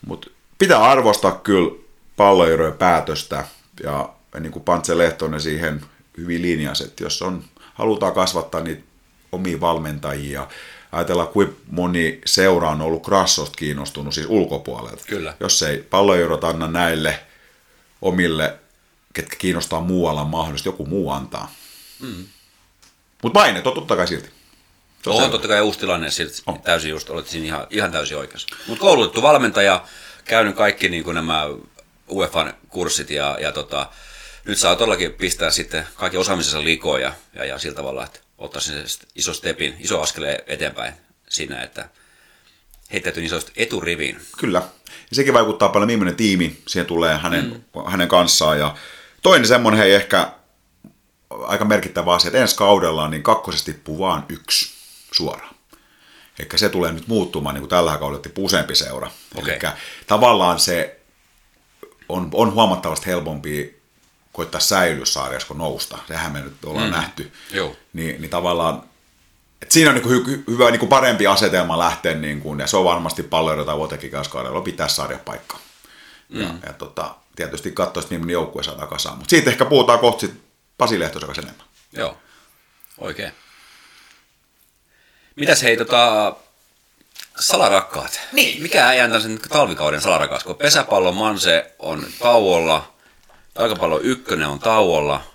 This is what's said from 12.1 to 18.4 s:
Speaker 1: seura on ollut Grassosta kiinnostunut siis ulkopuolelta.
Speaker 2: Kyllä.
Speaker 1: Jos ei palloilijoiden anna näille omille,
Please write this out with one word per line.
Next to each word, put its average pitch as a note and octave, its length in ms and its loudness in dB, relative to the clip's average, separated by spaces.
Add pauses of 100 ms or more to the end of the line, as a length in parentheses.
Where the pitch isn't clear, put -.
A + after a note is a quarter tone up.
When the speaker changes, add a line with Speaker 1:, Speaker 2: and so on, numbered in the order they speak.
Speaker 1:
seura F#2 440 4
on D2+ 120 -2
ollut D#2+ 220 -4
Grassosta F2+ 540 0
kiinnostunut C#2+ 560 -8
siis D#2 160 -6
ulkopuolelta. B1+ 760 -2
Speaker 2:
Kyllä. D#2+ 320 -8
Speaker 1:
Jos F#2+ 220 2
ei D2 160 -2
palloilijoiden E2+ 720 2
anna D#2+ 180 -4
näille D#2+ 520 -2 (840)
omille, F2 540 0 (580)